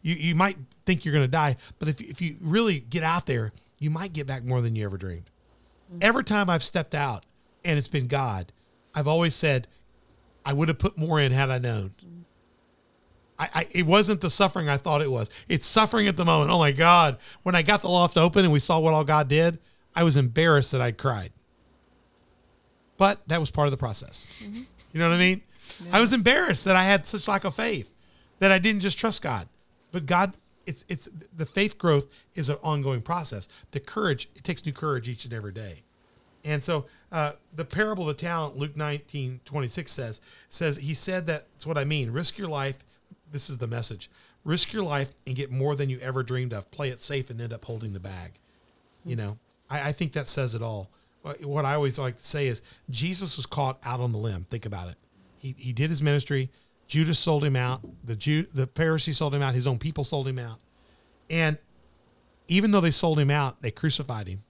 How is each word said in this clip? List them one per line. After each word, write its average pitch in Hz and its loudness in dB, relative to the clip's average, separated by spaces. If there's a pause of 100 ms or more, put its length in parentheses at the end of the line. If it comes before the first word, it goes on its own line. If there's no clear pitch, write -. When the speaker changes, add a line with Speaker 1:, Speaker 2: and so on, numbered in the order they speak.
Speaker 1:
you, 165 -2
you 160 0
might 190 2 (300)
think 185 2
you're 151 0
gonna 143 4
die. 147 2 (240)
But 147 -2
if, 143 -2
if 131 -10
you 156 -6
really 185 2
get 123 -4
out 170 0
there, 113 -2 (280)
you 151 -2
might 170 -4
get 147 -6
back 131 -6
more 123 0
than 113 -2
you 107 -4
ever 98 -6
dreamed. 87 -10 (640)
Speaker 2:
Mm-hmm. 175 -14
Speaker 1:
Every 233 4
time 202 2
I've 170 2
stepped - -4
out 135 -4 (380)
and 156 2
it's - -4
been 135 -2
God, 120 -2 (420)
I've 147 0
always 165 2
said, 135 0 (800)
"I 139 -2
would 151 2
have 165 0
put - 0
more 156 0
in 139 4
had 135 2
I 127 0
known." 110 -2
Speaker 2:
Mm-hmm. 175 -20 (1200)
Speaker 1:
I, 160 -4 (140)
I, 160 -4
it 175 0
wasn't 190 6
the 175 -2
suffering 185 2
I 143 2
thought 147 0
it 143 0
was. 117 -2 (180)
It's 165 0
suffering 220 4
at 185 0
the 175 0
moment. 160 6
Oh 175 4
my 147 6
God. 165 6 (240)
When 180 2
I 170 4
got 196 4
the 190 -2
loft 175 6
open 175 6
and 170 6
we 147 6
saw 165 2
what 160 4
all 156 4
God 151 2
did, 160 2 (380)
I 170 6
was 151 6
embarrassed 143 4
that 131 0
I'd 120 -2
cried. 110 -4 (1600)
But 196 2
that 165 2
was 151 -2
part 147 2
of 143 2
the 131 -4
process. - -8 (160)
Speaker 2:
Mm-hmm. 214 -12 (300)
Speaker 1:
You 160 -4
know 170 4
what 170 6
I 175 4
mean? 180 4 (420)
Speaker 3:
Yeah. 175 0
Speaker 1:
I 214 8
was 233 6
embarrassed 254 4
that 190 6
I 185 6
had 196 4
such 202 -4
lack 196 0
of 190 -4
faith, 220 -4 (460)
that 190 6
I 190 6
didn't 202 2
just 190 -2
trust 220 -2
God. 113 -4 (420)
But 170 -4
God, 185 2 (320)
it's, - -10
it's, - -8 (280)
the 160 -4
faith 202 -2
growth 147 4 (280)
is 143 -4
an 143 -2
ongoing 139 -2
process. 160 -6 (240)
The - -6
courage, 185 -4
it - -20
takes - -6
new 151 -4
courage 131 -4
each 120 -10
and 120 -12
every 104 -10
day. 95 -14 (600)
And 151 -2
so, 156 -2 (240)
uh, 151 -2 (220)
the 156 -6
parable 190 -4
of 147 -4
the - -14
talent, 165 -4
Luke 147 -8
nineteen 143 -6
twenty-six 139 -6
says, 113 -8 (300)
says, 151 -2
he 139 -6
said, 185 -4
"That's - -8
what 156 -2
I 139 0
mean. 143 -2
Risk 151 -4
your 196 -6
life." 139 -6 (480)
This 143 -8
is 131 -8
the 117 -6
message. 113 -8 (340)
"Risk 165 -2
your 214 -2
life 139 -2 (140)
and 131 -6
get 131 -6
more 135 -2
than 139 -2
you 127 -6
ever 127 -6
dreamed 127 -4
of. 101 -12
Play 139 -8
it 123 -12
safe 139 -6
and 117 -12
end 117 -10
up 113 -16
holding 113 -10
the 95 -10
bag." 90 -14 (720)
You 123 -6
know, 107 -8 (320)
I, 143 -4
I 151 -2
think 156 -4
that 143 -4
says 127 -2
it 113 -6
all. 107 -8 (320)
Wha-, 147 -12 (120)
what 143 -4
I 139 0
always 143 0
like 127 -6
to - -12
say 143 -2
is 113 -4 (300)
Jesus 170 -4
was 127 -8
caught 131 -4
out 123 -6
on 123 -2
the 107 -4
limb. 104 -6
Think 117 -10
about 92 -10
it. 90 -18 (420)
He, 131 -12
he 127 -8
did 135 0
his 151 -2
ministry. 139 0 (380)
Judas 156 2
sold 151 2
him 139 2
out. 123 -2 (240)
The 117 -8
Jew, 151 0
the 131 -2
Pharisees 160 -2
sold 143 -2
him 143 0
out. 131 0
His 123 0
own 127 0
people 151 -6
sold 139 -4
him 127 -6
out. 117 -12 (720)
And 160 2 (920)
even 196 4
though 196 6
they 170 6
sold 156 2
him 143 4
out, 143 0
they 117 -2
crucified 123 -4
him 95 -10